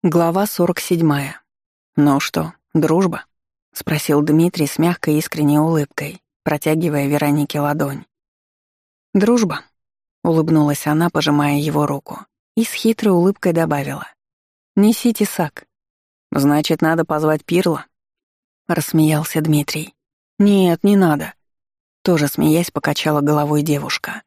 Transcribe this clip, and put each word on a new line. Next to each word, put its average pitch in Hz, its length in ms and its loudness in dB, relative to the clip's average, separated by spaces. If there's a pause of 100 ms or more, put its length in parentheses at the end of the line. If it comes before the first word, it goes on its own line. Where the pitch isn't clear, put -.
Глава 170 420 2
сорок 175 340 -2
седьмая. 147 600 -2 (540)
«Ну 143 240 4
что, 160 340 -6 (200)
дружба?» — 165 500 0 (500)
спросил 151 480 -2
Дмитрий 156 460 2
с - 100 -8
мягкой 156 400 0
искренней 151 420 0
улыбкой, 156 640 -2 (220)
протягивая 156 640 -2
Веронике 147 540 0
ладонь. 147 420 -4 (1080)
«Дружба», — 208 480 0 (640)
улыбнулась 156 600 2
она, 160 220 0
пожимая 147 460 0
его 147 300 -2
руку, - 400 -10 (320)
и 226 80 0
с - 80 -10
хитрой 220 400 0
улыбкой 180 400 0
добавила: 147 520 -4 (720)
«Неси 220 380 2
тесак». - 540 -4 (680)
«Значит, 147 480 0
надо 160 240 0
позвать 156 400 -2
Пирла?» — 170 400 -2 (840)
рассмеялся 156 720 0
Дмитрий. 151 560 -2 (420)
«Нет, 196 460 4
не 202 140 4
надо», — 151 360 0 (680)
тоже 151 240 2
смеясь 156 440 0
покачала 147 500 -2
головой 147 400 0
девушка. 151 640 -4